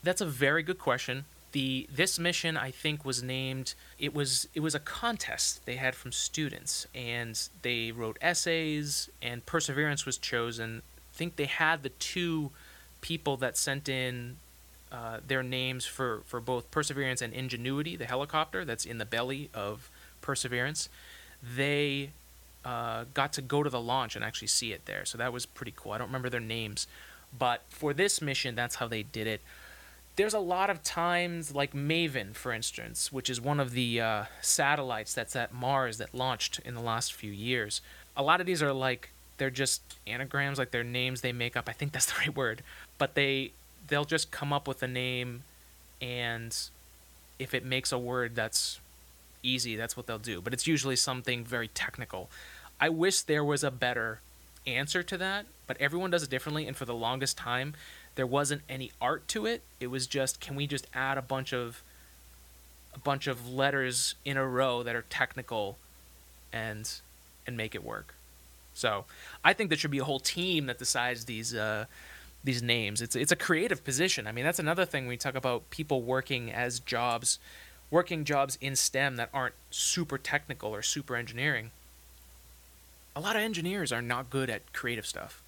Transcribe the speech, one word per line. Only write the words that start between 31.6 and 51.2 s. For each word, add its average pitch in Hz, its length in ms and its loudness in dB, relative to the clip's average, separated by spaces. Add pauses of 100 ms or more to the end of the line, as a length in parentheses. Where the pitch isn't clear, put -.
Maven, 143 600 2
for 131 180 -4
instance, - 580 -4
which 131 200 -2
is 120 100 -2
one 143 180 2
of 127 140 2
the, 120 260 2
uh, 110 260 2 (180)
satellites 139 720 2
that's 117 200 -4
at 120 200 -2
Mars 123 420 2
that 113 180 -8
launched 127 520 -2
in 123 80 -6
the 117 80 -6
last 117 320 0
few 104 180 -8
years. 107 480 -2 (340)
A 139 80 0
lot 160 160 8
of 180 80 0
these 175 160 2
are, 139 120 4
like, 131 340 0 (300)
they're 135 100 2
just 127 320 0 (260)
anagrams, 139 520 0
like, 123 120 0
they're 120 140 0
names 123 380 -2
they 123 100 0
make 120 240 -2
up. 123 100 0
I 113 60 -4
think 143 200 -4
that's - 140 2
<laughs> - 60 -2
the - 60 0
right 147 180 0
word. 113 260 0 (360)
But 139 160 2
they, 135 380 2 (360)
they'll 147 160 4
just 156 260 0
come 143 220 -2
up 143 160 0
with 135 140 -4
a 127 40 0
name, 127 580 -4 (580)
and 117 520 -4 (840)
if 131 160 -4
it 123 100 0
makes 131 260 0
a 127 80 2
word 123 360 0
that's - 460 0 (600)
easy, 123 340 0
that's 113 200 -2
what 123 100 -8
they'll 113 120 -4
do. 107 240 -4
But 120 100 -2
it's - 140 -2
usually 135 280 4
something 123 480 0